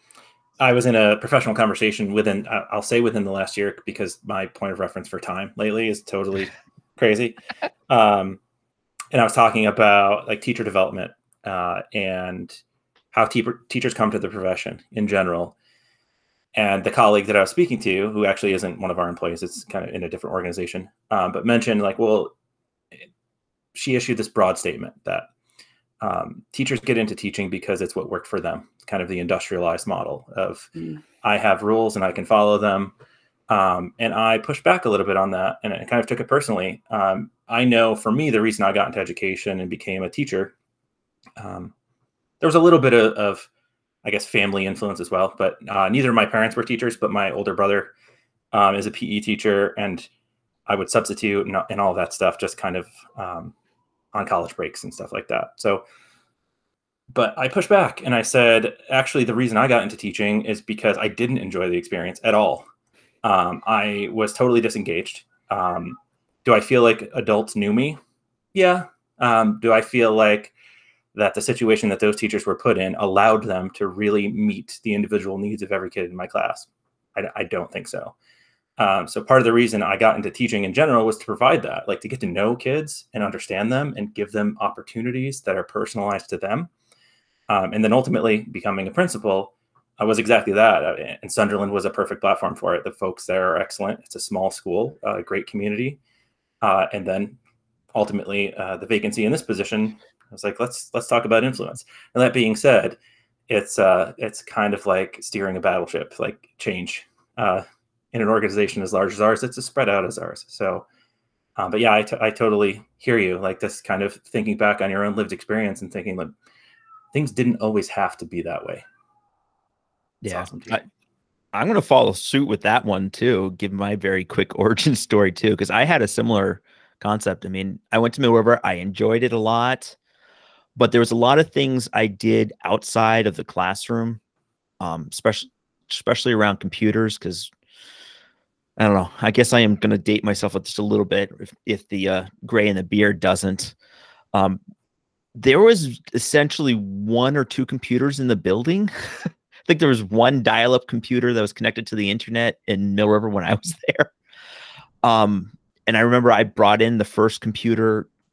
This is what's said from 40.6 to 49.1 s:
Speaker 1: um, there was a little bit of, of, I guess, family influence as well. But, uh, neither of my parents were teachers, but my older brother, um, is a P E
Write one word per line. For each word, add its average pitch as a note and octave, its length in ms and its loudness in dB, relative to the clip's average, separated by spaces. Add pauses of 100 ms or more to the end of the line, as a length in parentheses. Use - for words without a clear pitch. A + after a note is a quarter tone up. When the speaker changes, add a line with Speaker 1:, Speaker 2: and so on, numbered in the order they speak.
Speaker 1:
um, F#2+ 360 -14 (680)
there F3 80 2
was D#3 80 4
a E3 40 6
little E3+ 200 8
bit B2+ 120 4
of, A2 220 6
of, G2+ 340 -4 (560)
I G#2+ 60 -6
guess, G2+ 160 -4
family G2 400 0
influence G2 340 -6
as F2 100 -10
well. F#2+ 280 0
But, F#2+ 180 -2 (120)
uh, G2 200 0
neither B2+ 220 2
of A#2 40 2
my G#2+ 120 4
parents A2 300 0
were A#2 80 -2
teachers, A#2 320 -2
but - 140 -2
my G2 220 -2
older G2 220 -4
brother, G2 380 0 (600)
um, G2+ 220 4
is G2+ 120 -4
a G#2+ 40 -4
P - 160 -8
E G#2 140 -4